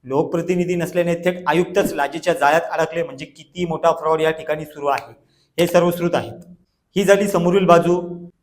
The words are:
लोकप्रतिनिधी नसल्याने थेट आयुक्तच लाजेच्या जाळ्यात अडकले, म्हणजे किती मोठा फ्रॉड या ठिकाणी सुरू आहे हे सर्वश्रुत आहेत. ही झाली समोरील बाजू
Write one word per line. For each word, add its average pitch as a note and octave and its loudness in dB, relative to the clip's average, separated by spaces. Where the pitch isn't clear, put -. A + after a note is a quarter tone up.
लोकप्रतिनिधी E3+ -2
नसल्याने E3+ -2
थेट F3+ -4
आयुक्तच F3+ 0
लाजेच्या D#3 -2
जाळ्यात D3 4
अडकले, E3 -2
म्हणजे C#3 -12
किती - -8
मोठा E3 2
फ्रॉड D#3 0
या D#3+ 2
ठिकाणी D#3 -6
सुरू C#3+ -8
आहे C3+ -2
हे E3+ 4
सर्वश्रुत E3+ 2
आहेत. - -6
ही G3 0
झाली G3 4
समोरील F3+ 2
बाजू E3+ 4